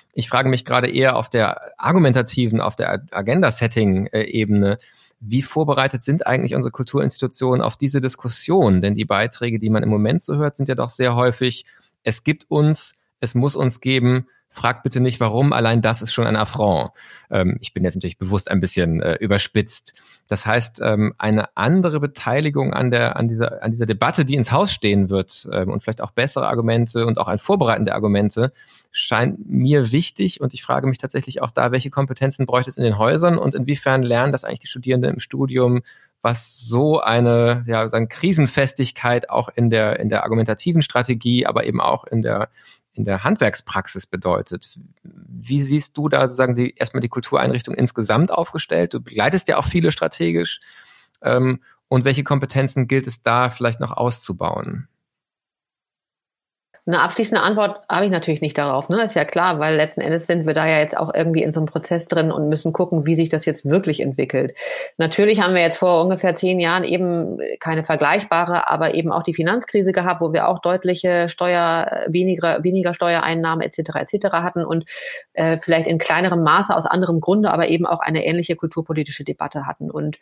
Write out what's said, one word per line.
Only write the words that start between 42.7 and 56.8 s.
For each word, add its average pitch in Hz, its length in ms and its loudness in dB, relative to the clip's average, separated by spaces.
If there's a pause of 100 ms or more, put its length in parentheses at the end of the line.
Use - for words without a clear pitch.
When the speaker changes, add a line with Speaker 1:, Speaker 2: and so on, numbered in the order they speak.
Speaker 1:
in 110 120 -6
der 98 180 -2
Handwerkspraxis 107 840 -2
bedeutet. 90 720 -4 (260)
Wie 120 580 -4
siehst 139 340 -2
du 151 140 0
da 135 180 4
sozusagen 123 280 0
die, 123 200 0
erstmal - 240 -4
die 120 80 -2
Kultureinrichtung 127 680 -2
insgesamt 120 560 2
aufgestellt? 87 600 -2
Du 127 60 -4
begleitest 120 480 0
ja - 100 2
auch - 80 0
viele 165 260 2
strategisch. - 680 -2 (600)
Ähm, 127 400 0 (260)
und 131 160 2
welche 135 200 0
Kompetenzen 139 640 0
gilt 135 200 0
es 120 140 -10
da 120 280 2
vielleicht 117 300 -4
noch - 160 -6
auszubauen? - 920 -4 (2000)